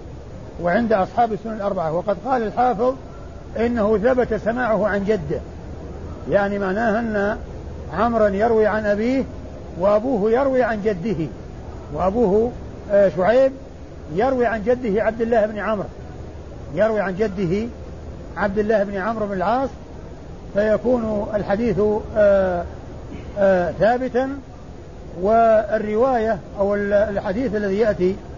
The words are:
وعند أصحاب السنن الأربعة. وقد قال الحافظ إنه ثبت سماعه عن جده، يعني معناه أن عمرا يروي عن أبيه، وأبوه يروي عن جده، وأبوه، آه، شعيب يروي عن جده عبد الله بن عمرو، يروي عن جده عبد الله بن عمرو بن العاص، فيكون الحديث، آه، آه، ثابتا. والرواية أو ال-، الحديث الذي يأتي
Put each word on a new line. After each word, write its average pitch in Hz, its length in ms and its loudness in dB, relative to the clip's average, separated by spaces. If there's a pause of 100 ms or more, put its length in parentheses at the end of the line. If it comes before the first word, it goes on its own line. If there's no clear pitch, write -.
(640)
وعند 208 300 2
أصحاب 220 400 2
السنن 220 200 -6
الأربعة. 196 400 -2
وقد 202 320 0
قال 254 180 0
الحافظ 240 520 2 (600)
إنه 220 420 2
ثبت 233 360 2
سماعه 214 520 0
عن 196 180 0
جده، 160 360 0 (920)
يعني 202 280 2
معناه 202 420 0
أن 214 380 -2 (600)
عمرا 226 300 4
يروي 214 380 4
عن 208 200 0
أبيه، 226 380 2 (560)
وأبوه 214 500 2
يروي 262 320 4
عن 220 200 0
جده، 185 440 -2 (680)
وأبوه، 208 560 2 (420)
آه، 202 240 8
شعيب 247 360 4 (640)
يروي 247 320 2
عن 214 160 -2
جده 226 400 2
عبد 226 180 0
الله 226 260 4
بن 214 120 -4
عمرو، 196 300 -2 (880)
يروي 214 260 2
عن 185 160 -2
جده 202 520 0 (680)
عبد 196 220 0
الله 208 260 4
بن 202 120 -4
عمرو 214 300 -2
بن 202 60 -4
العاص، 202 380 0 (840)
فيكون 214 800 2
الحديث، 202 460 0 (360)
آه، 190 480 4 (760)
آه، 185 320 4
ثابتا. 247 580 2 (920)
والرواية 220 1160 4 (200)
أو 202 160 2
ال-، 202 180 0
الحديث 208 600 2
الذي 202 240 0
يأتي 196 380 2 (220)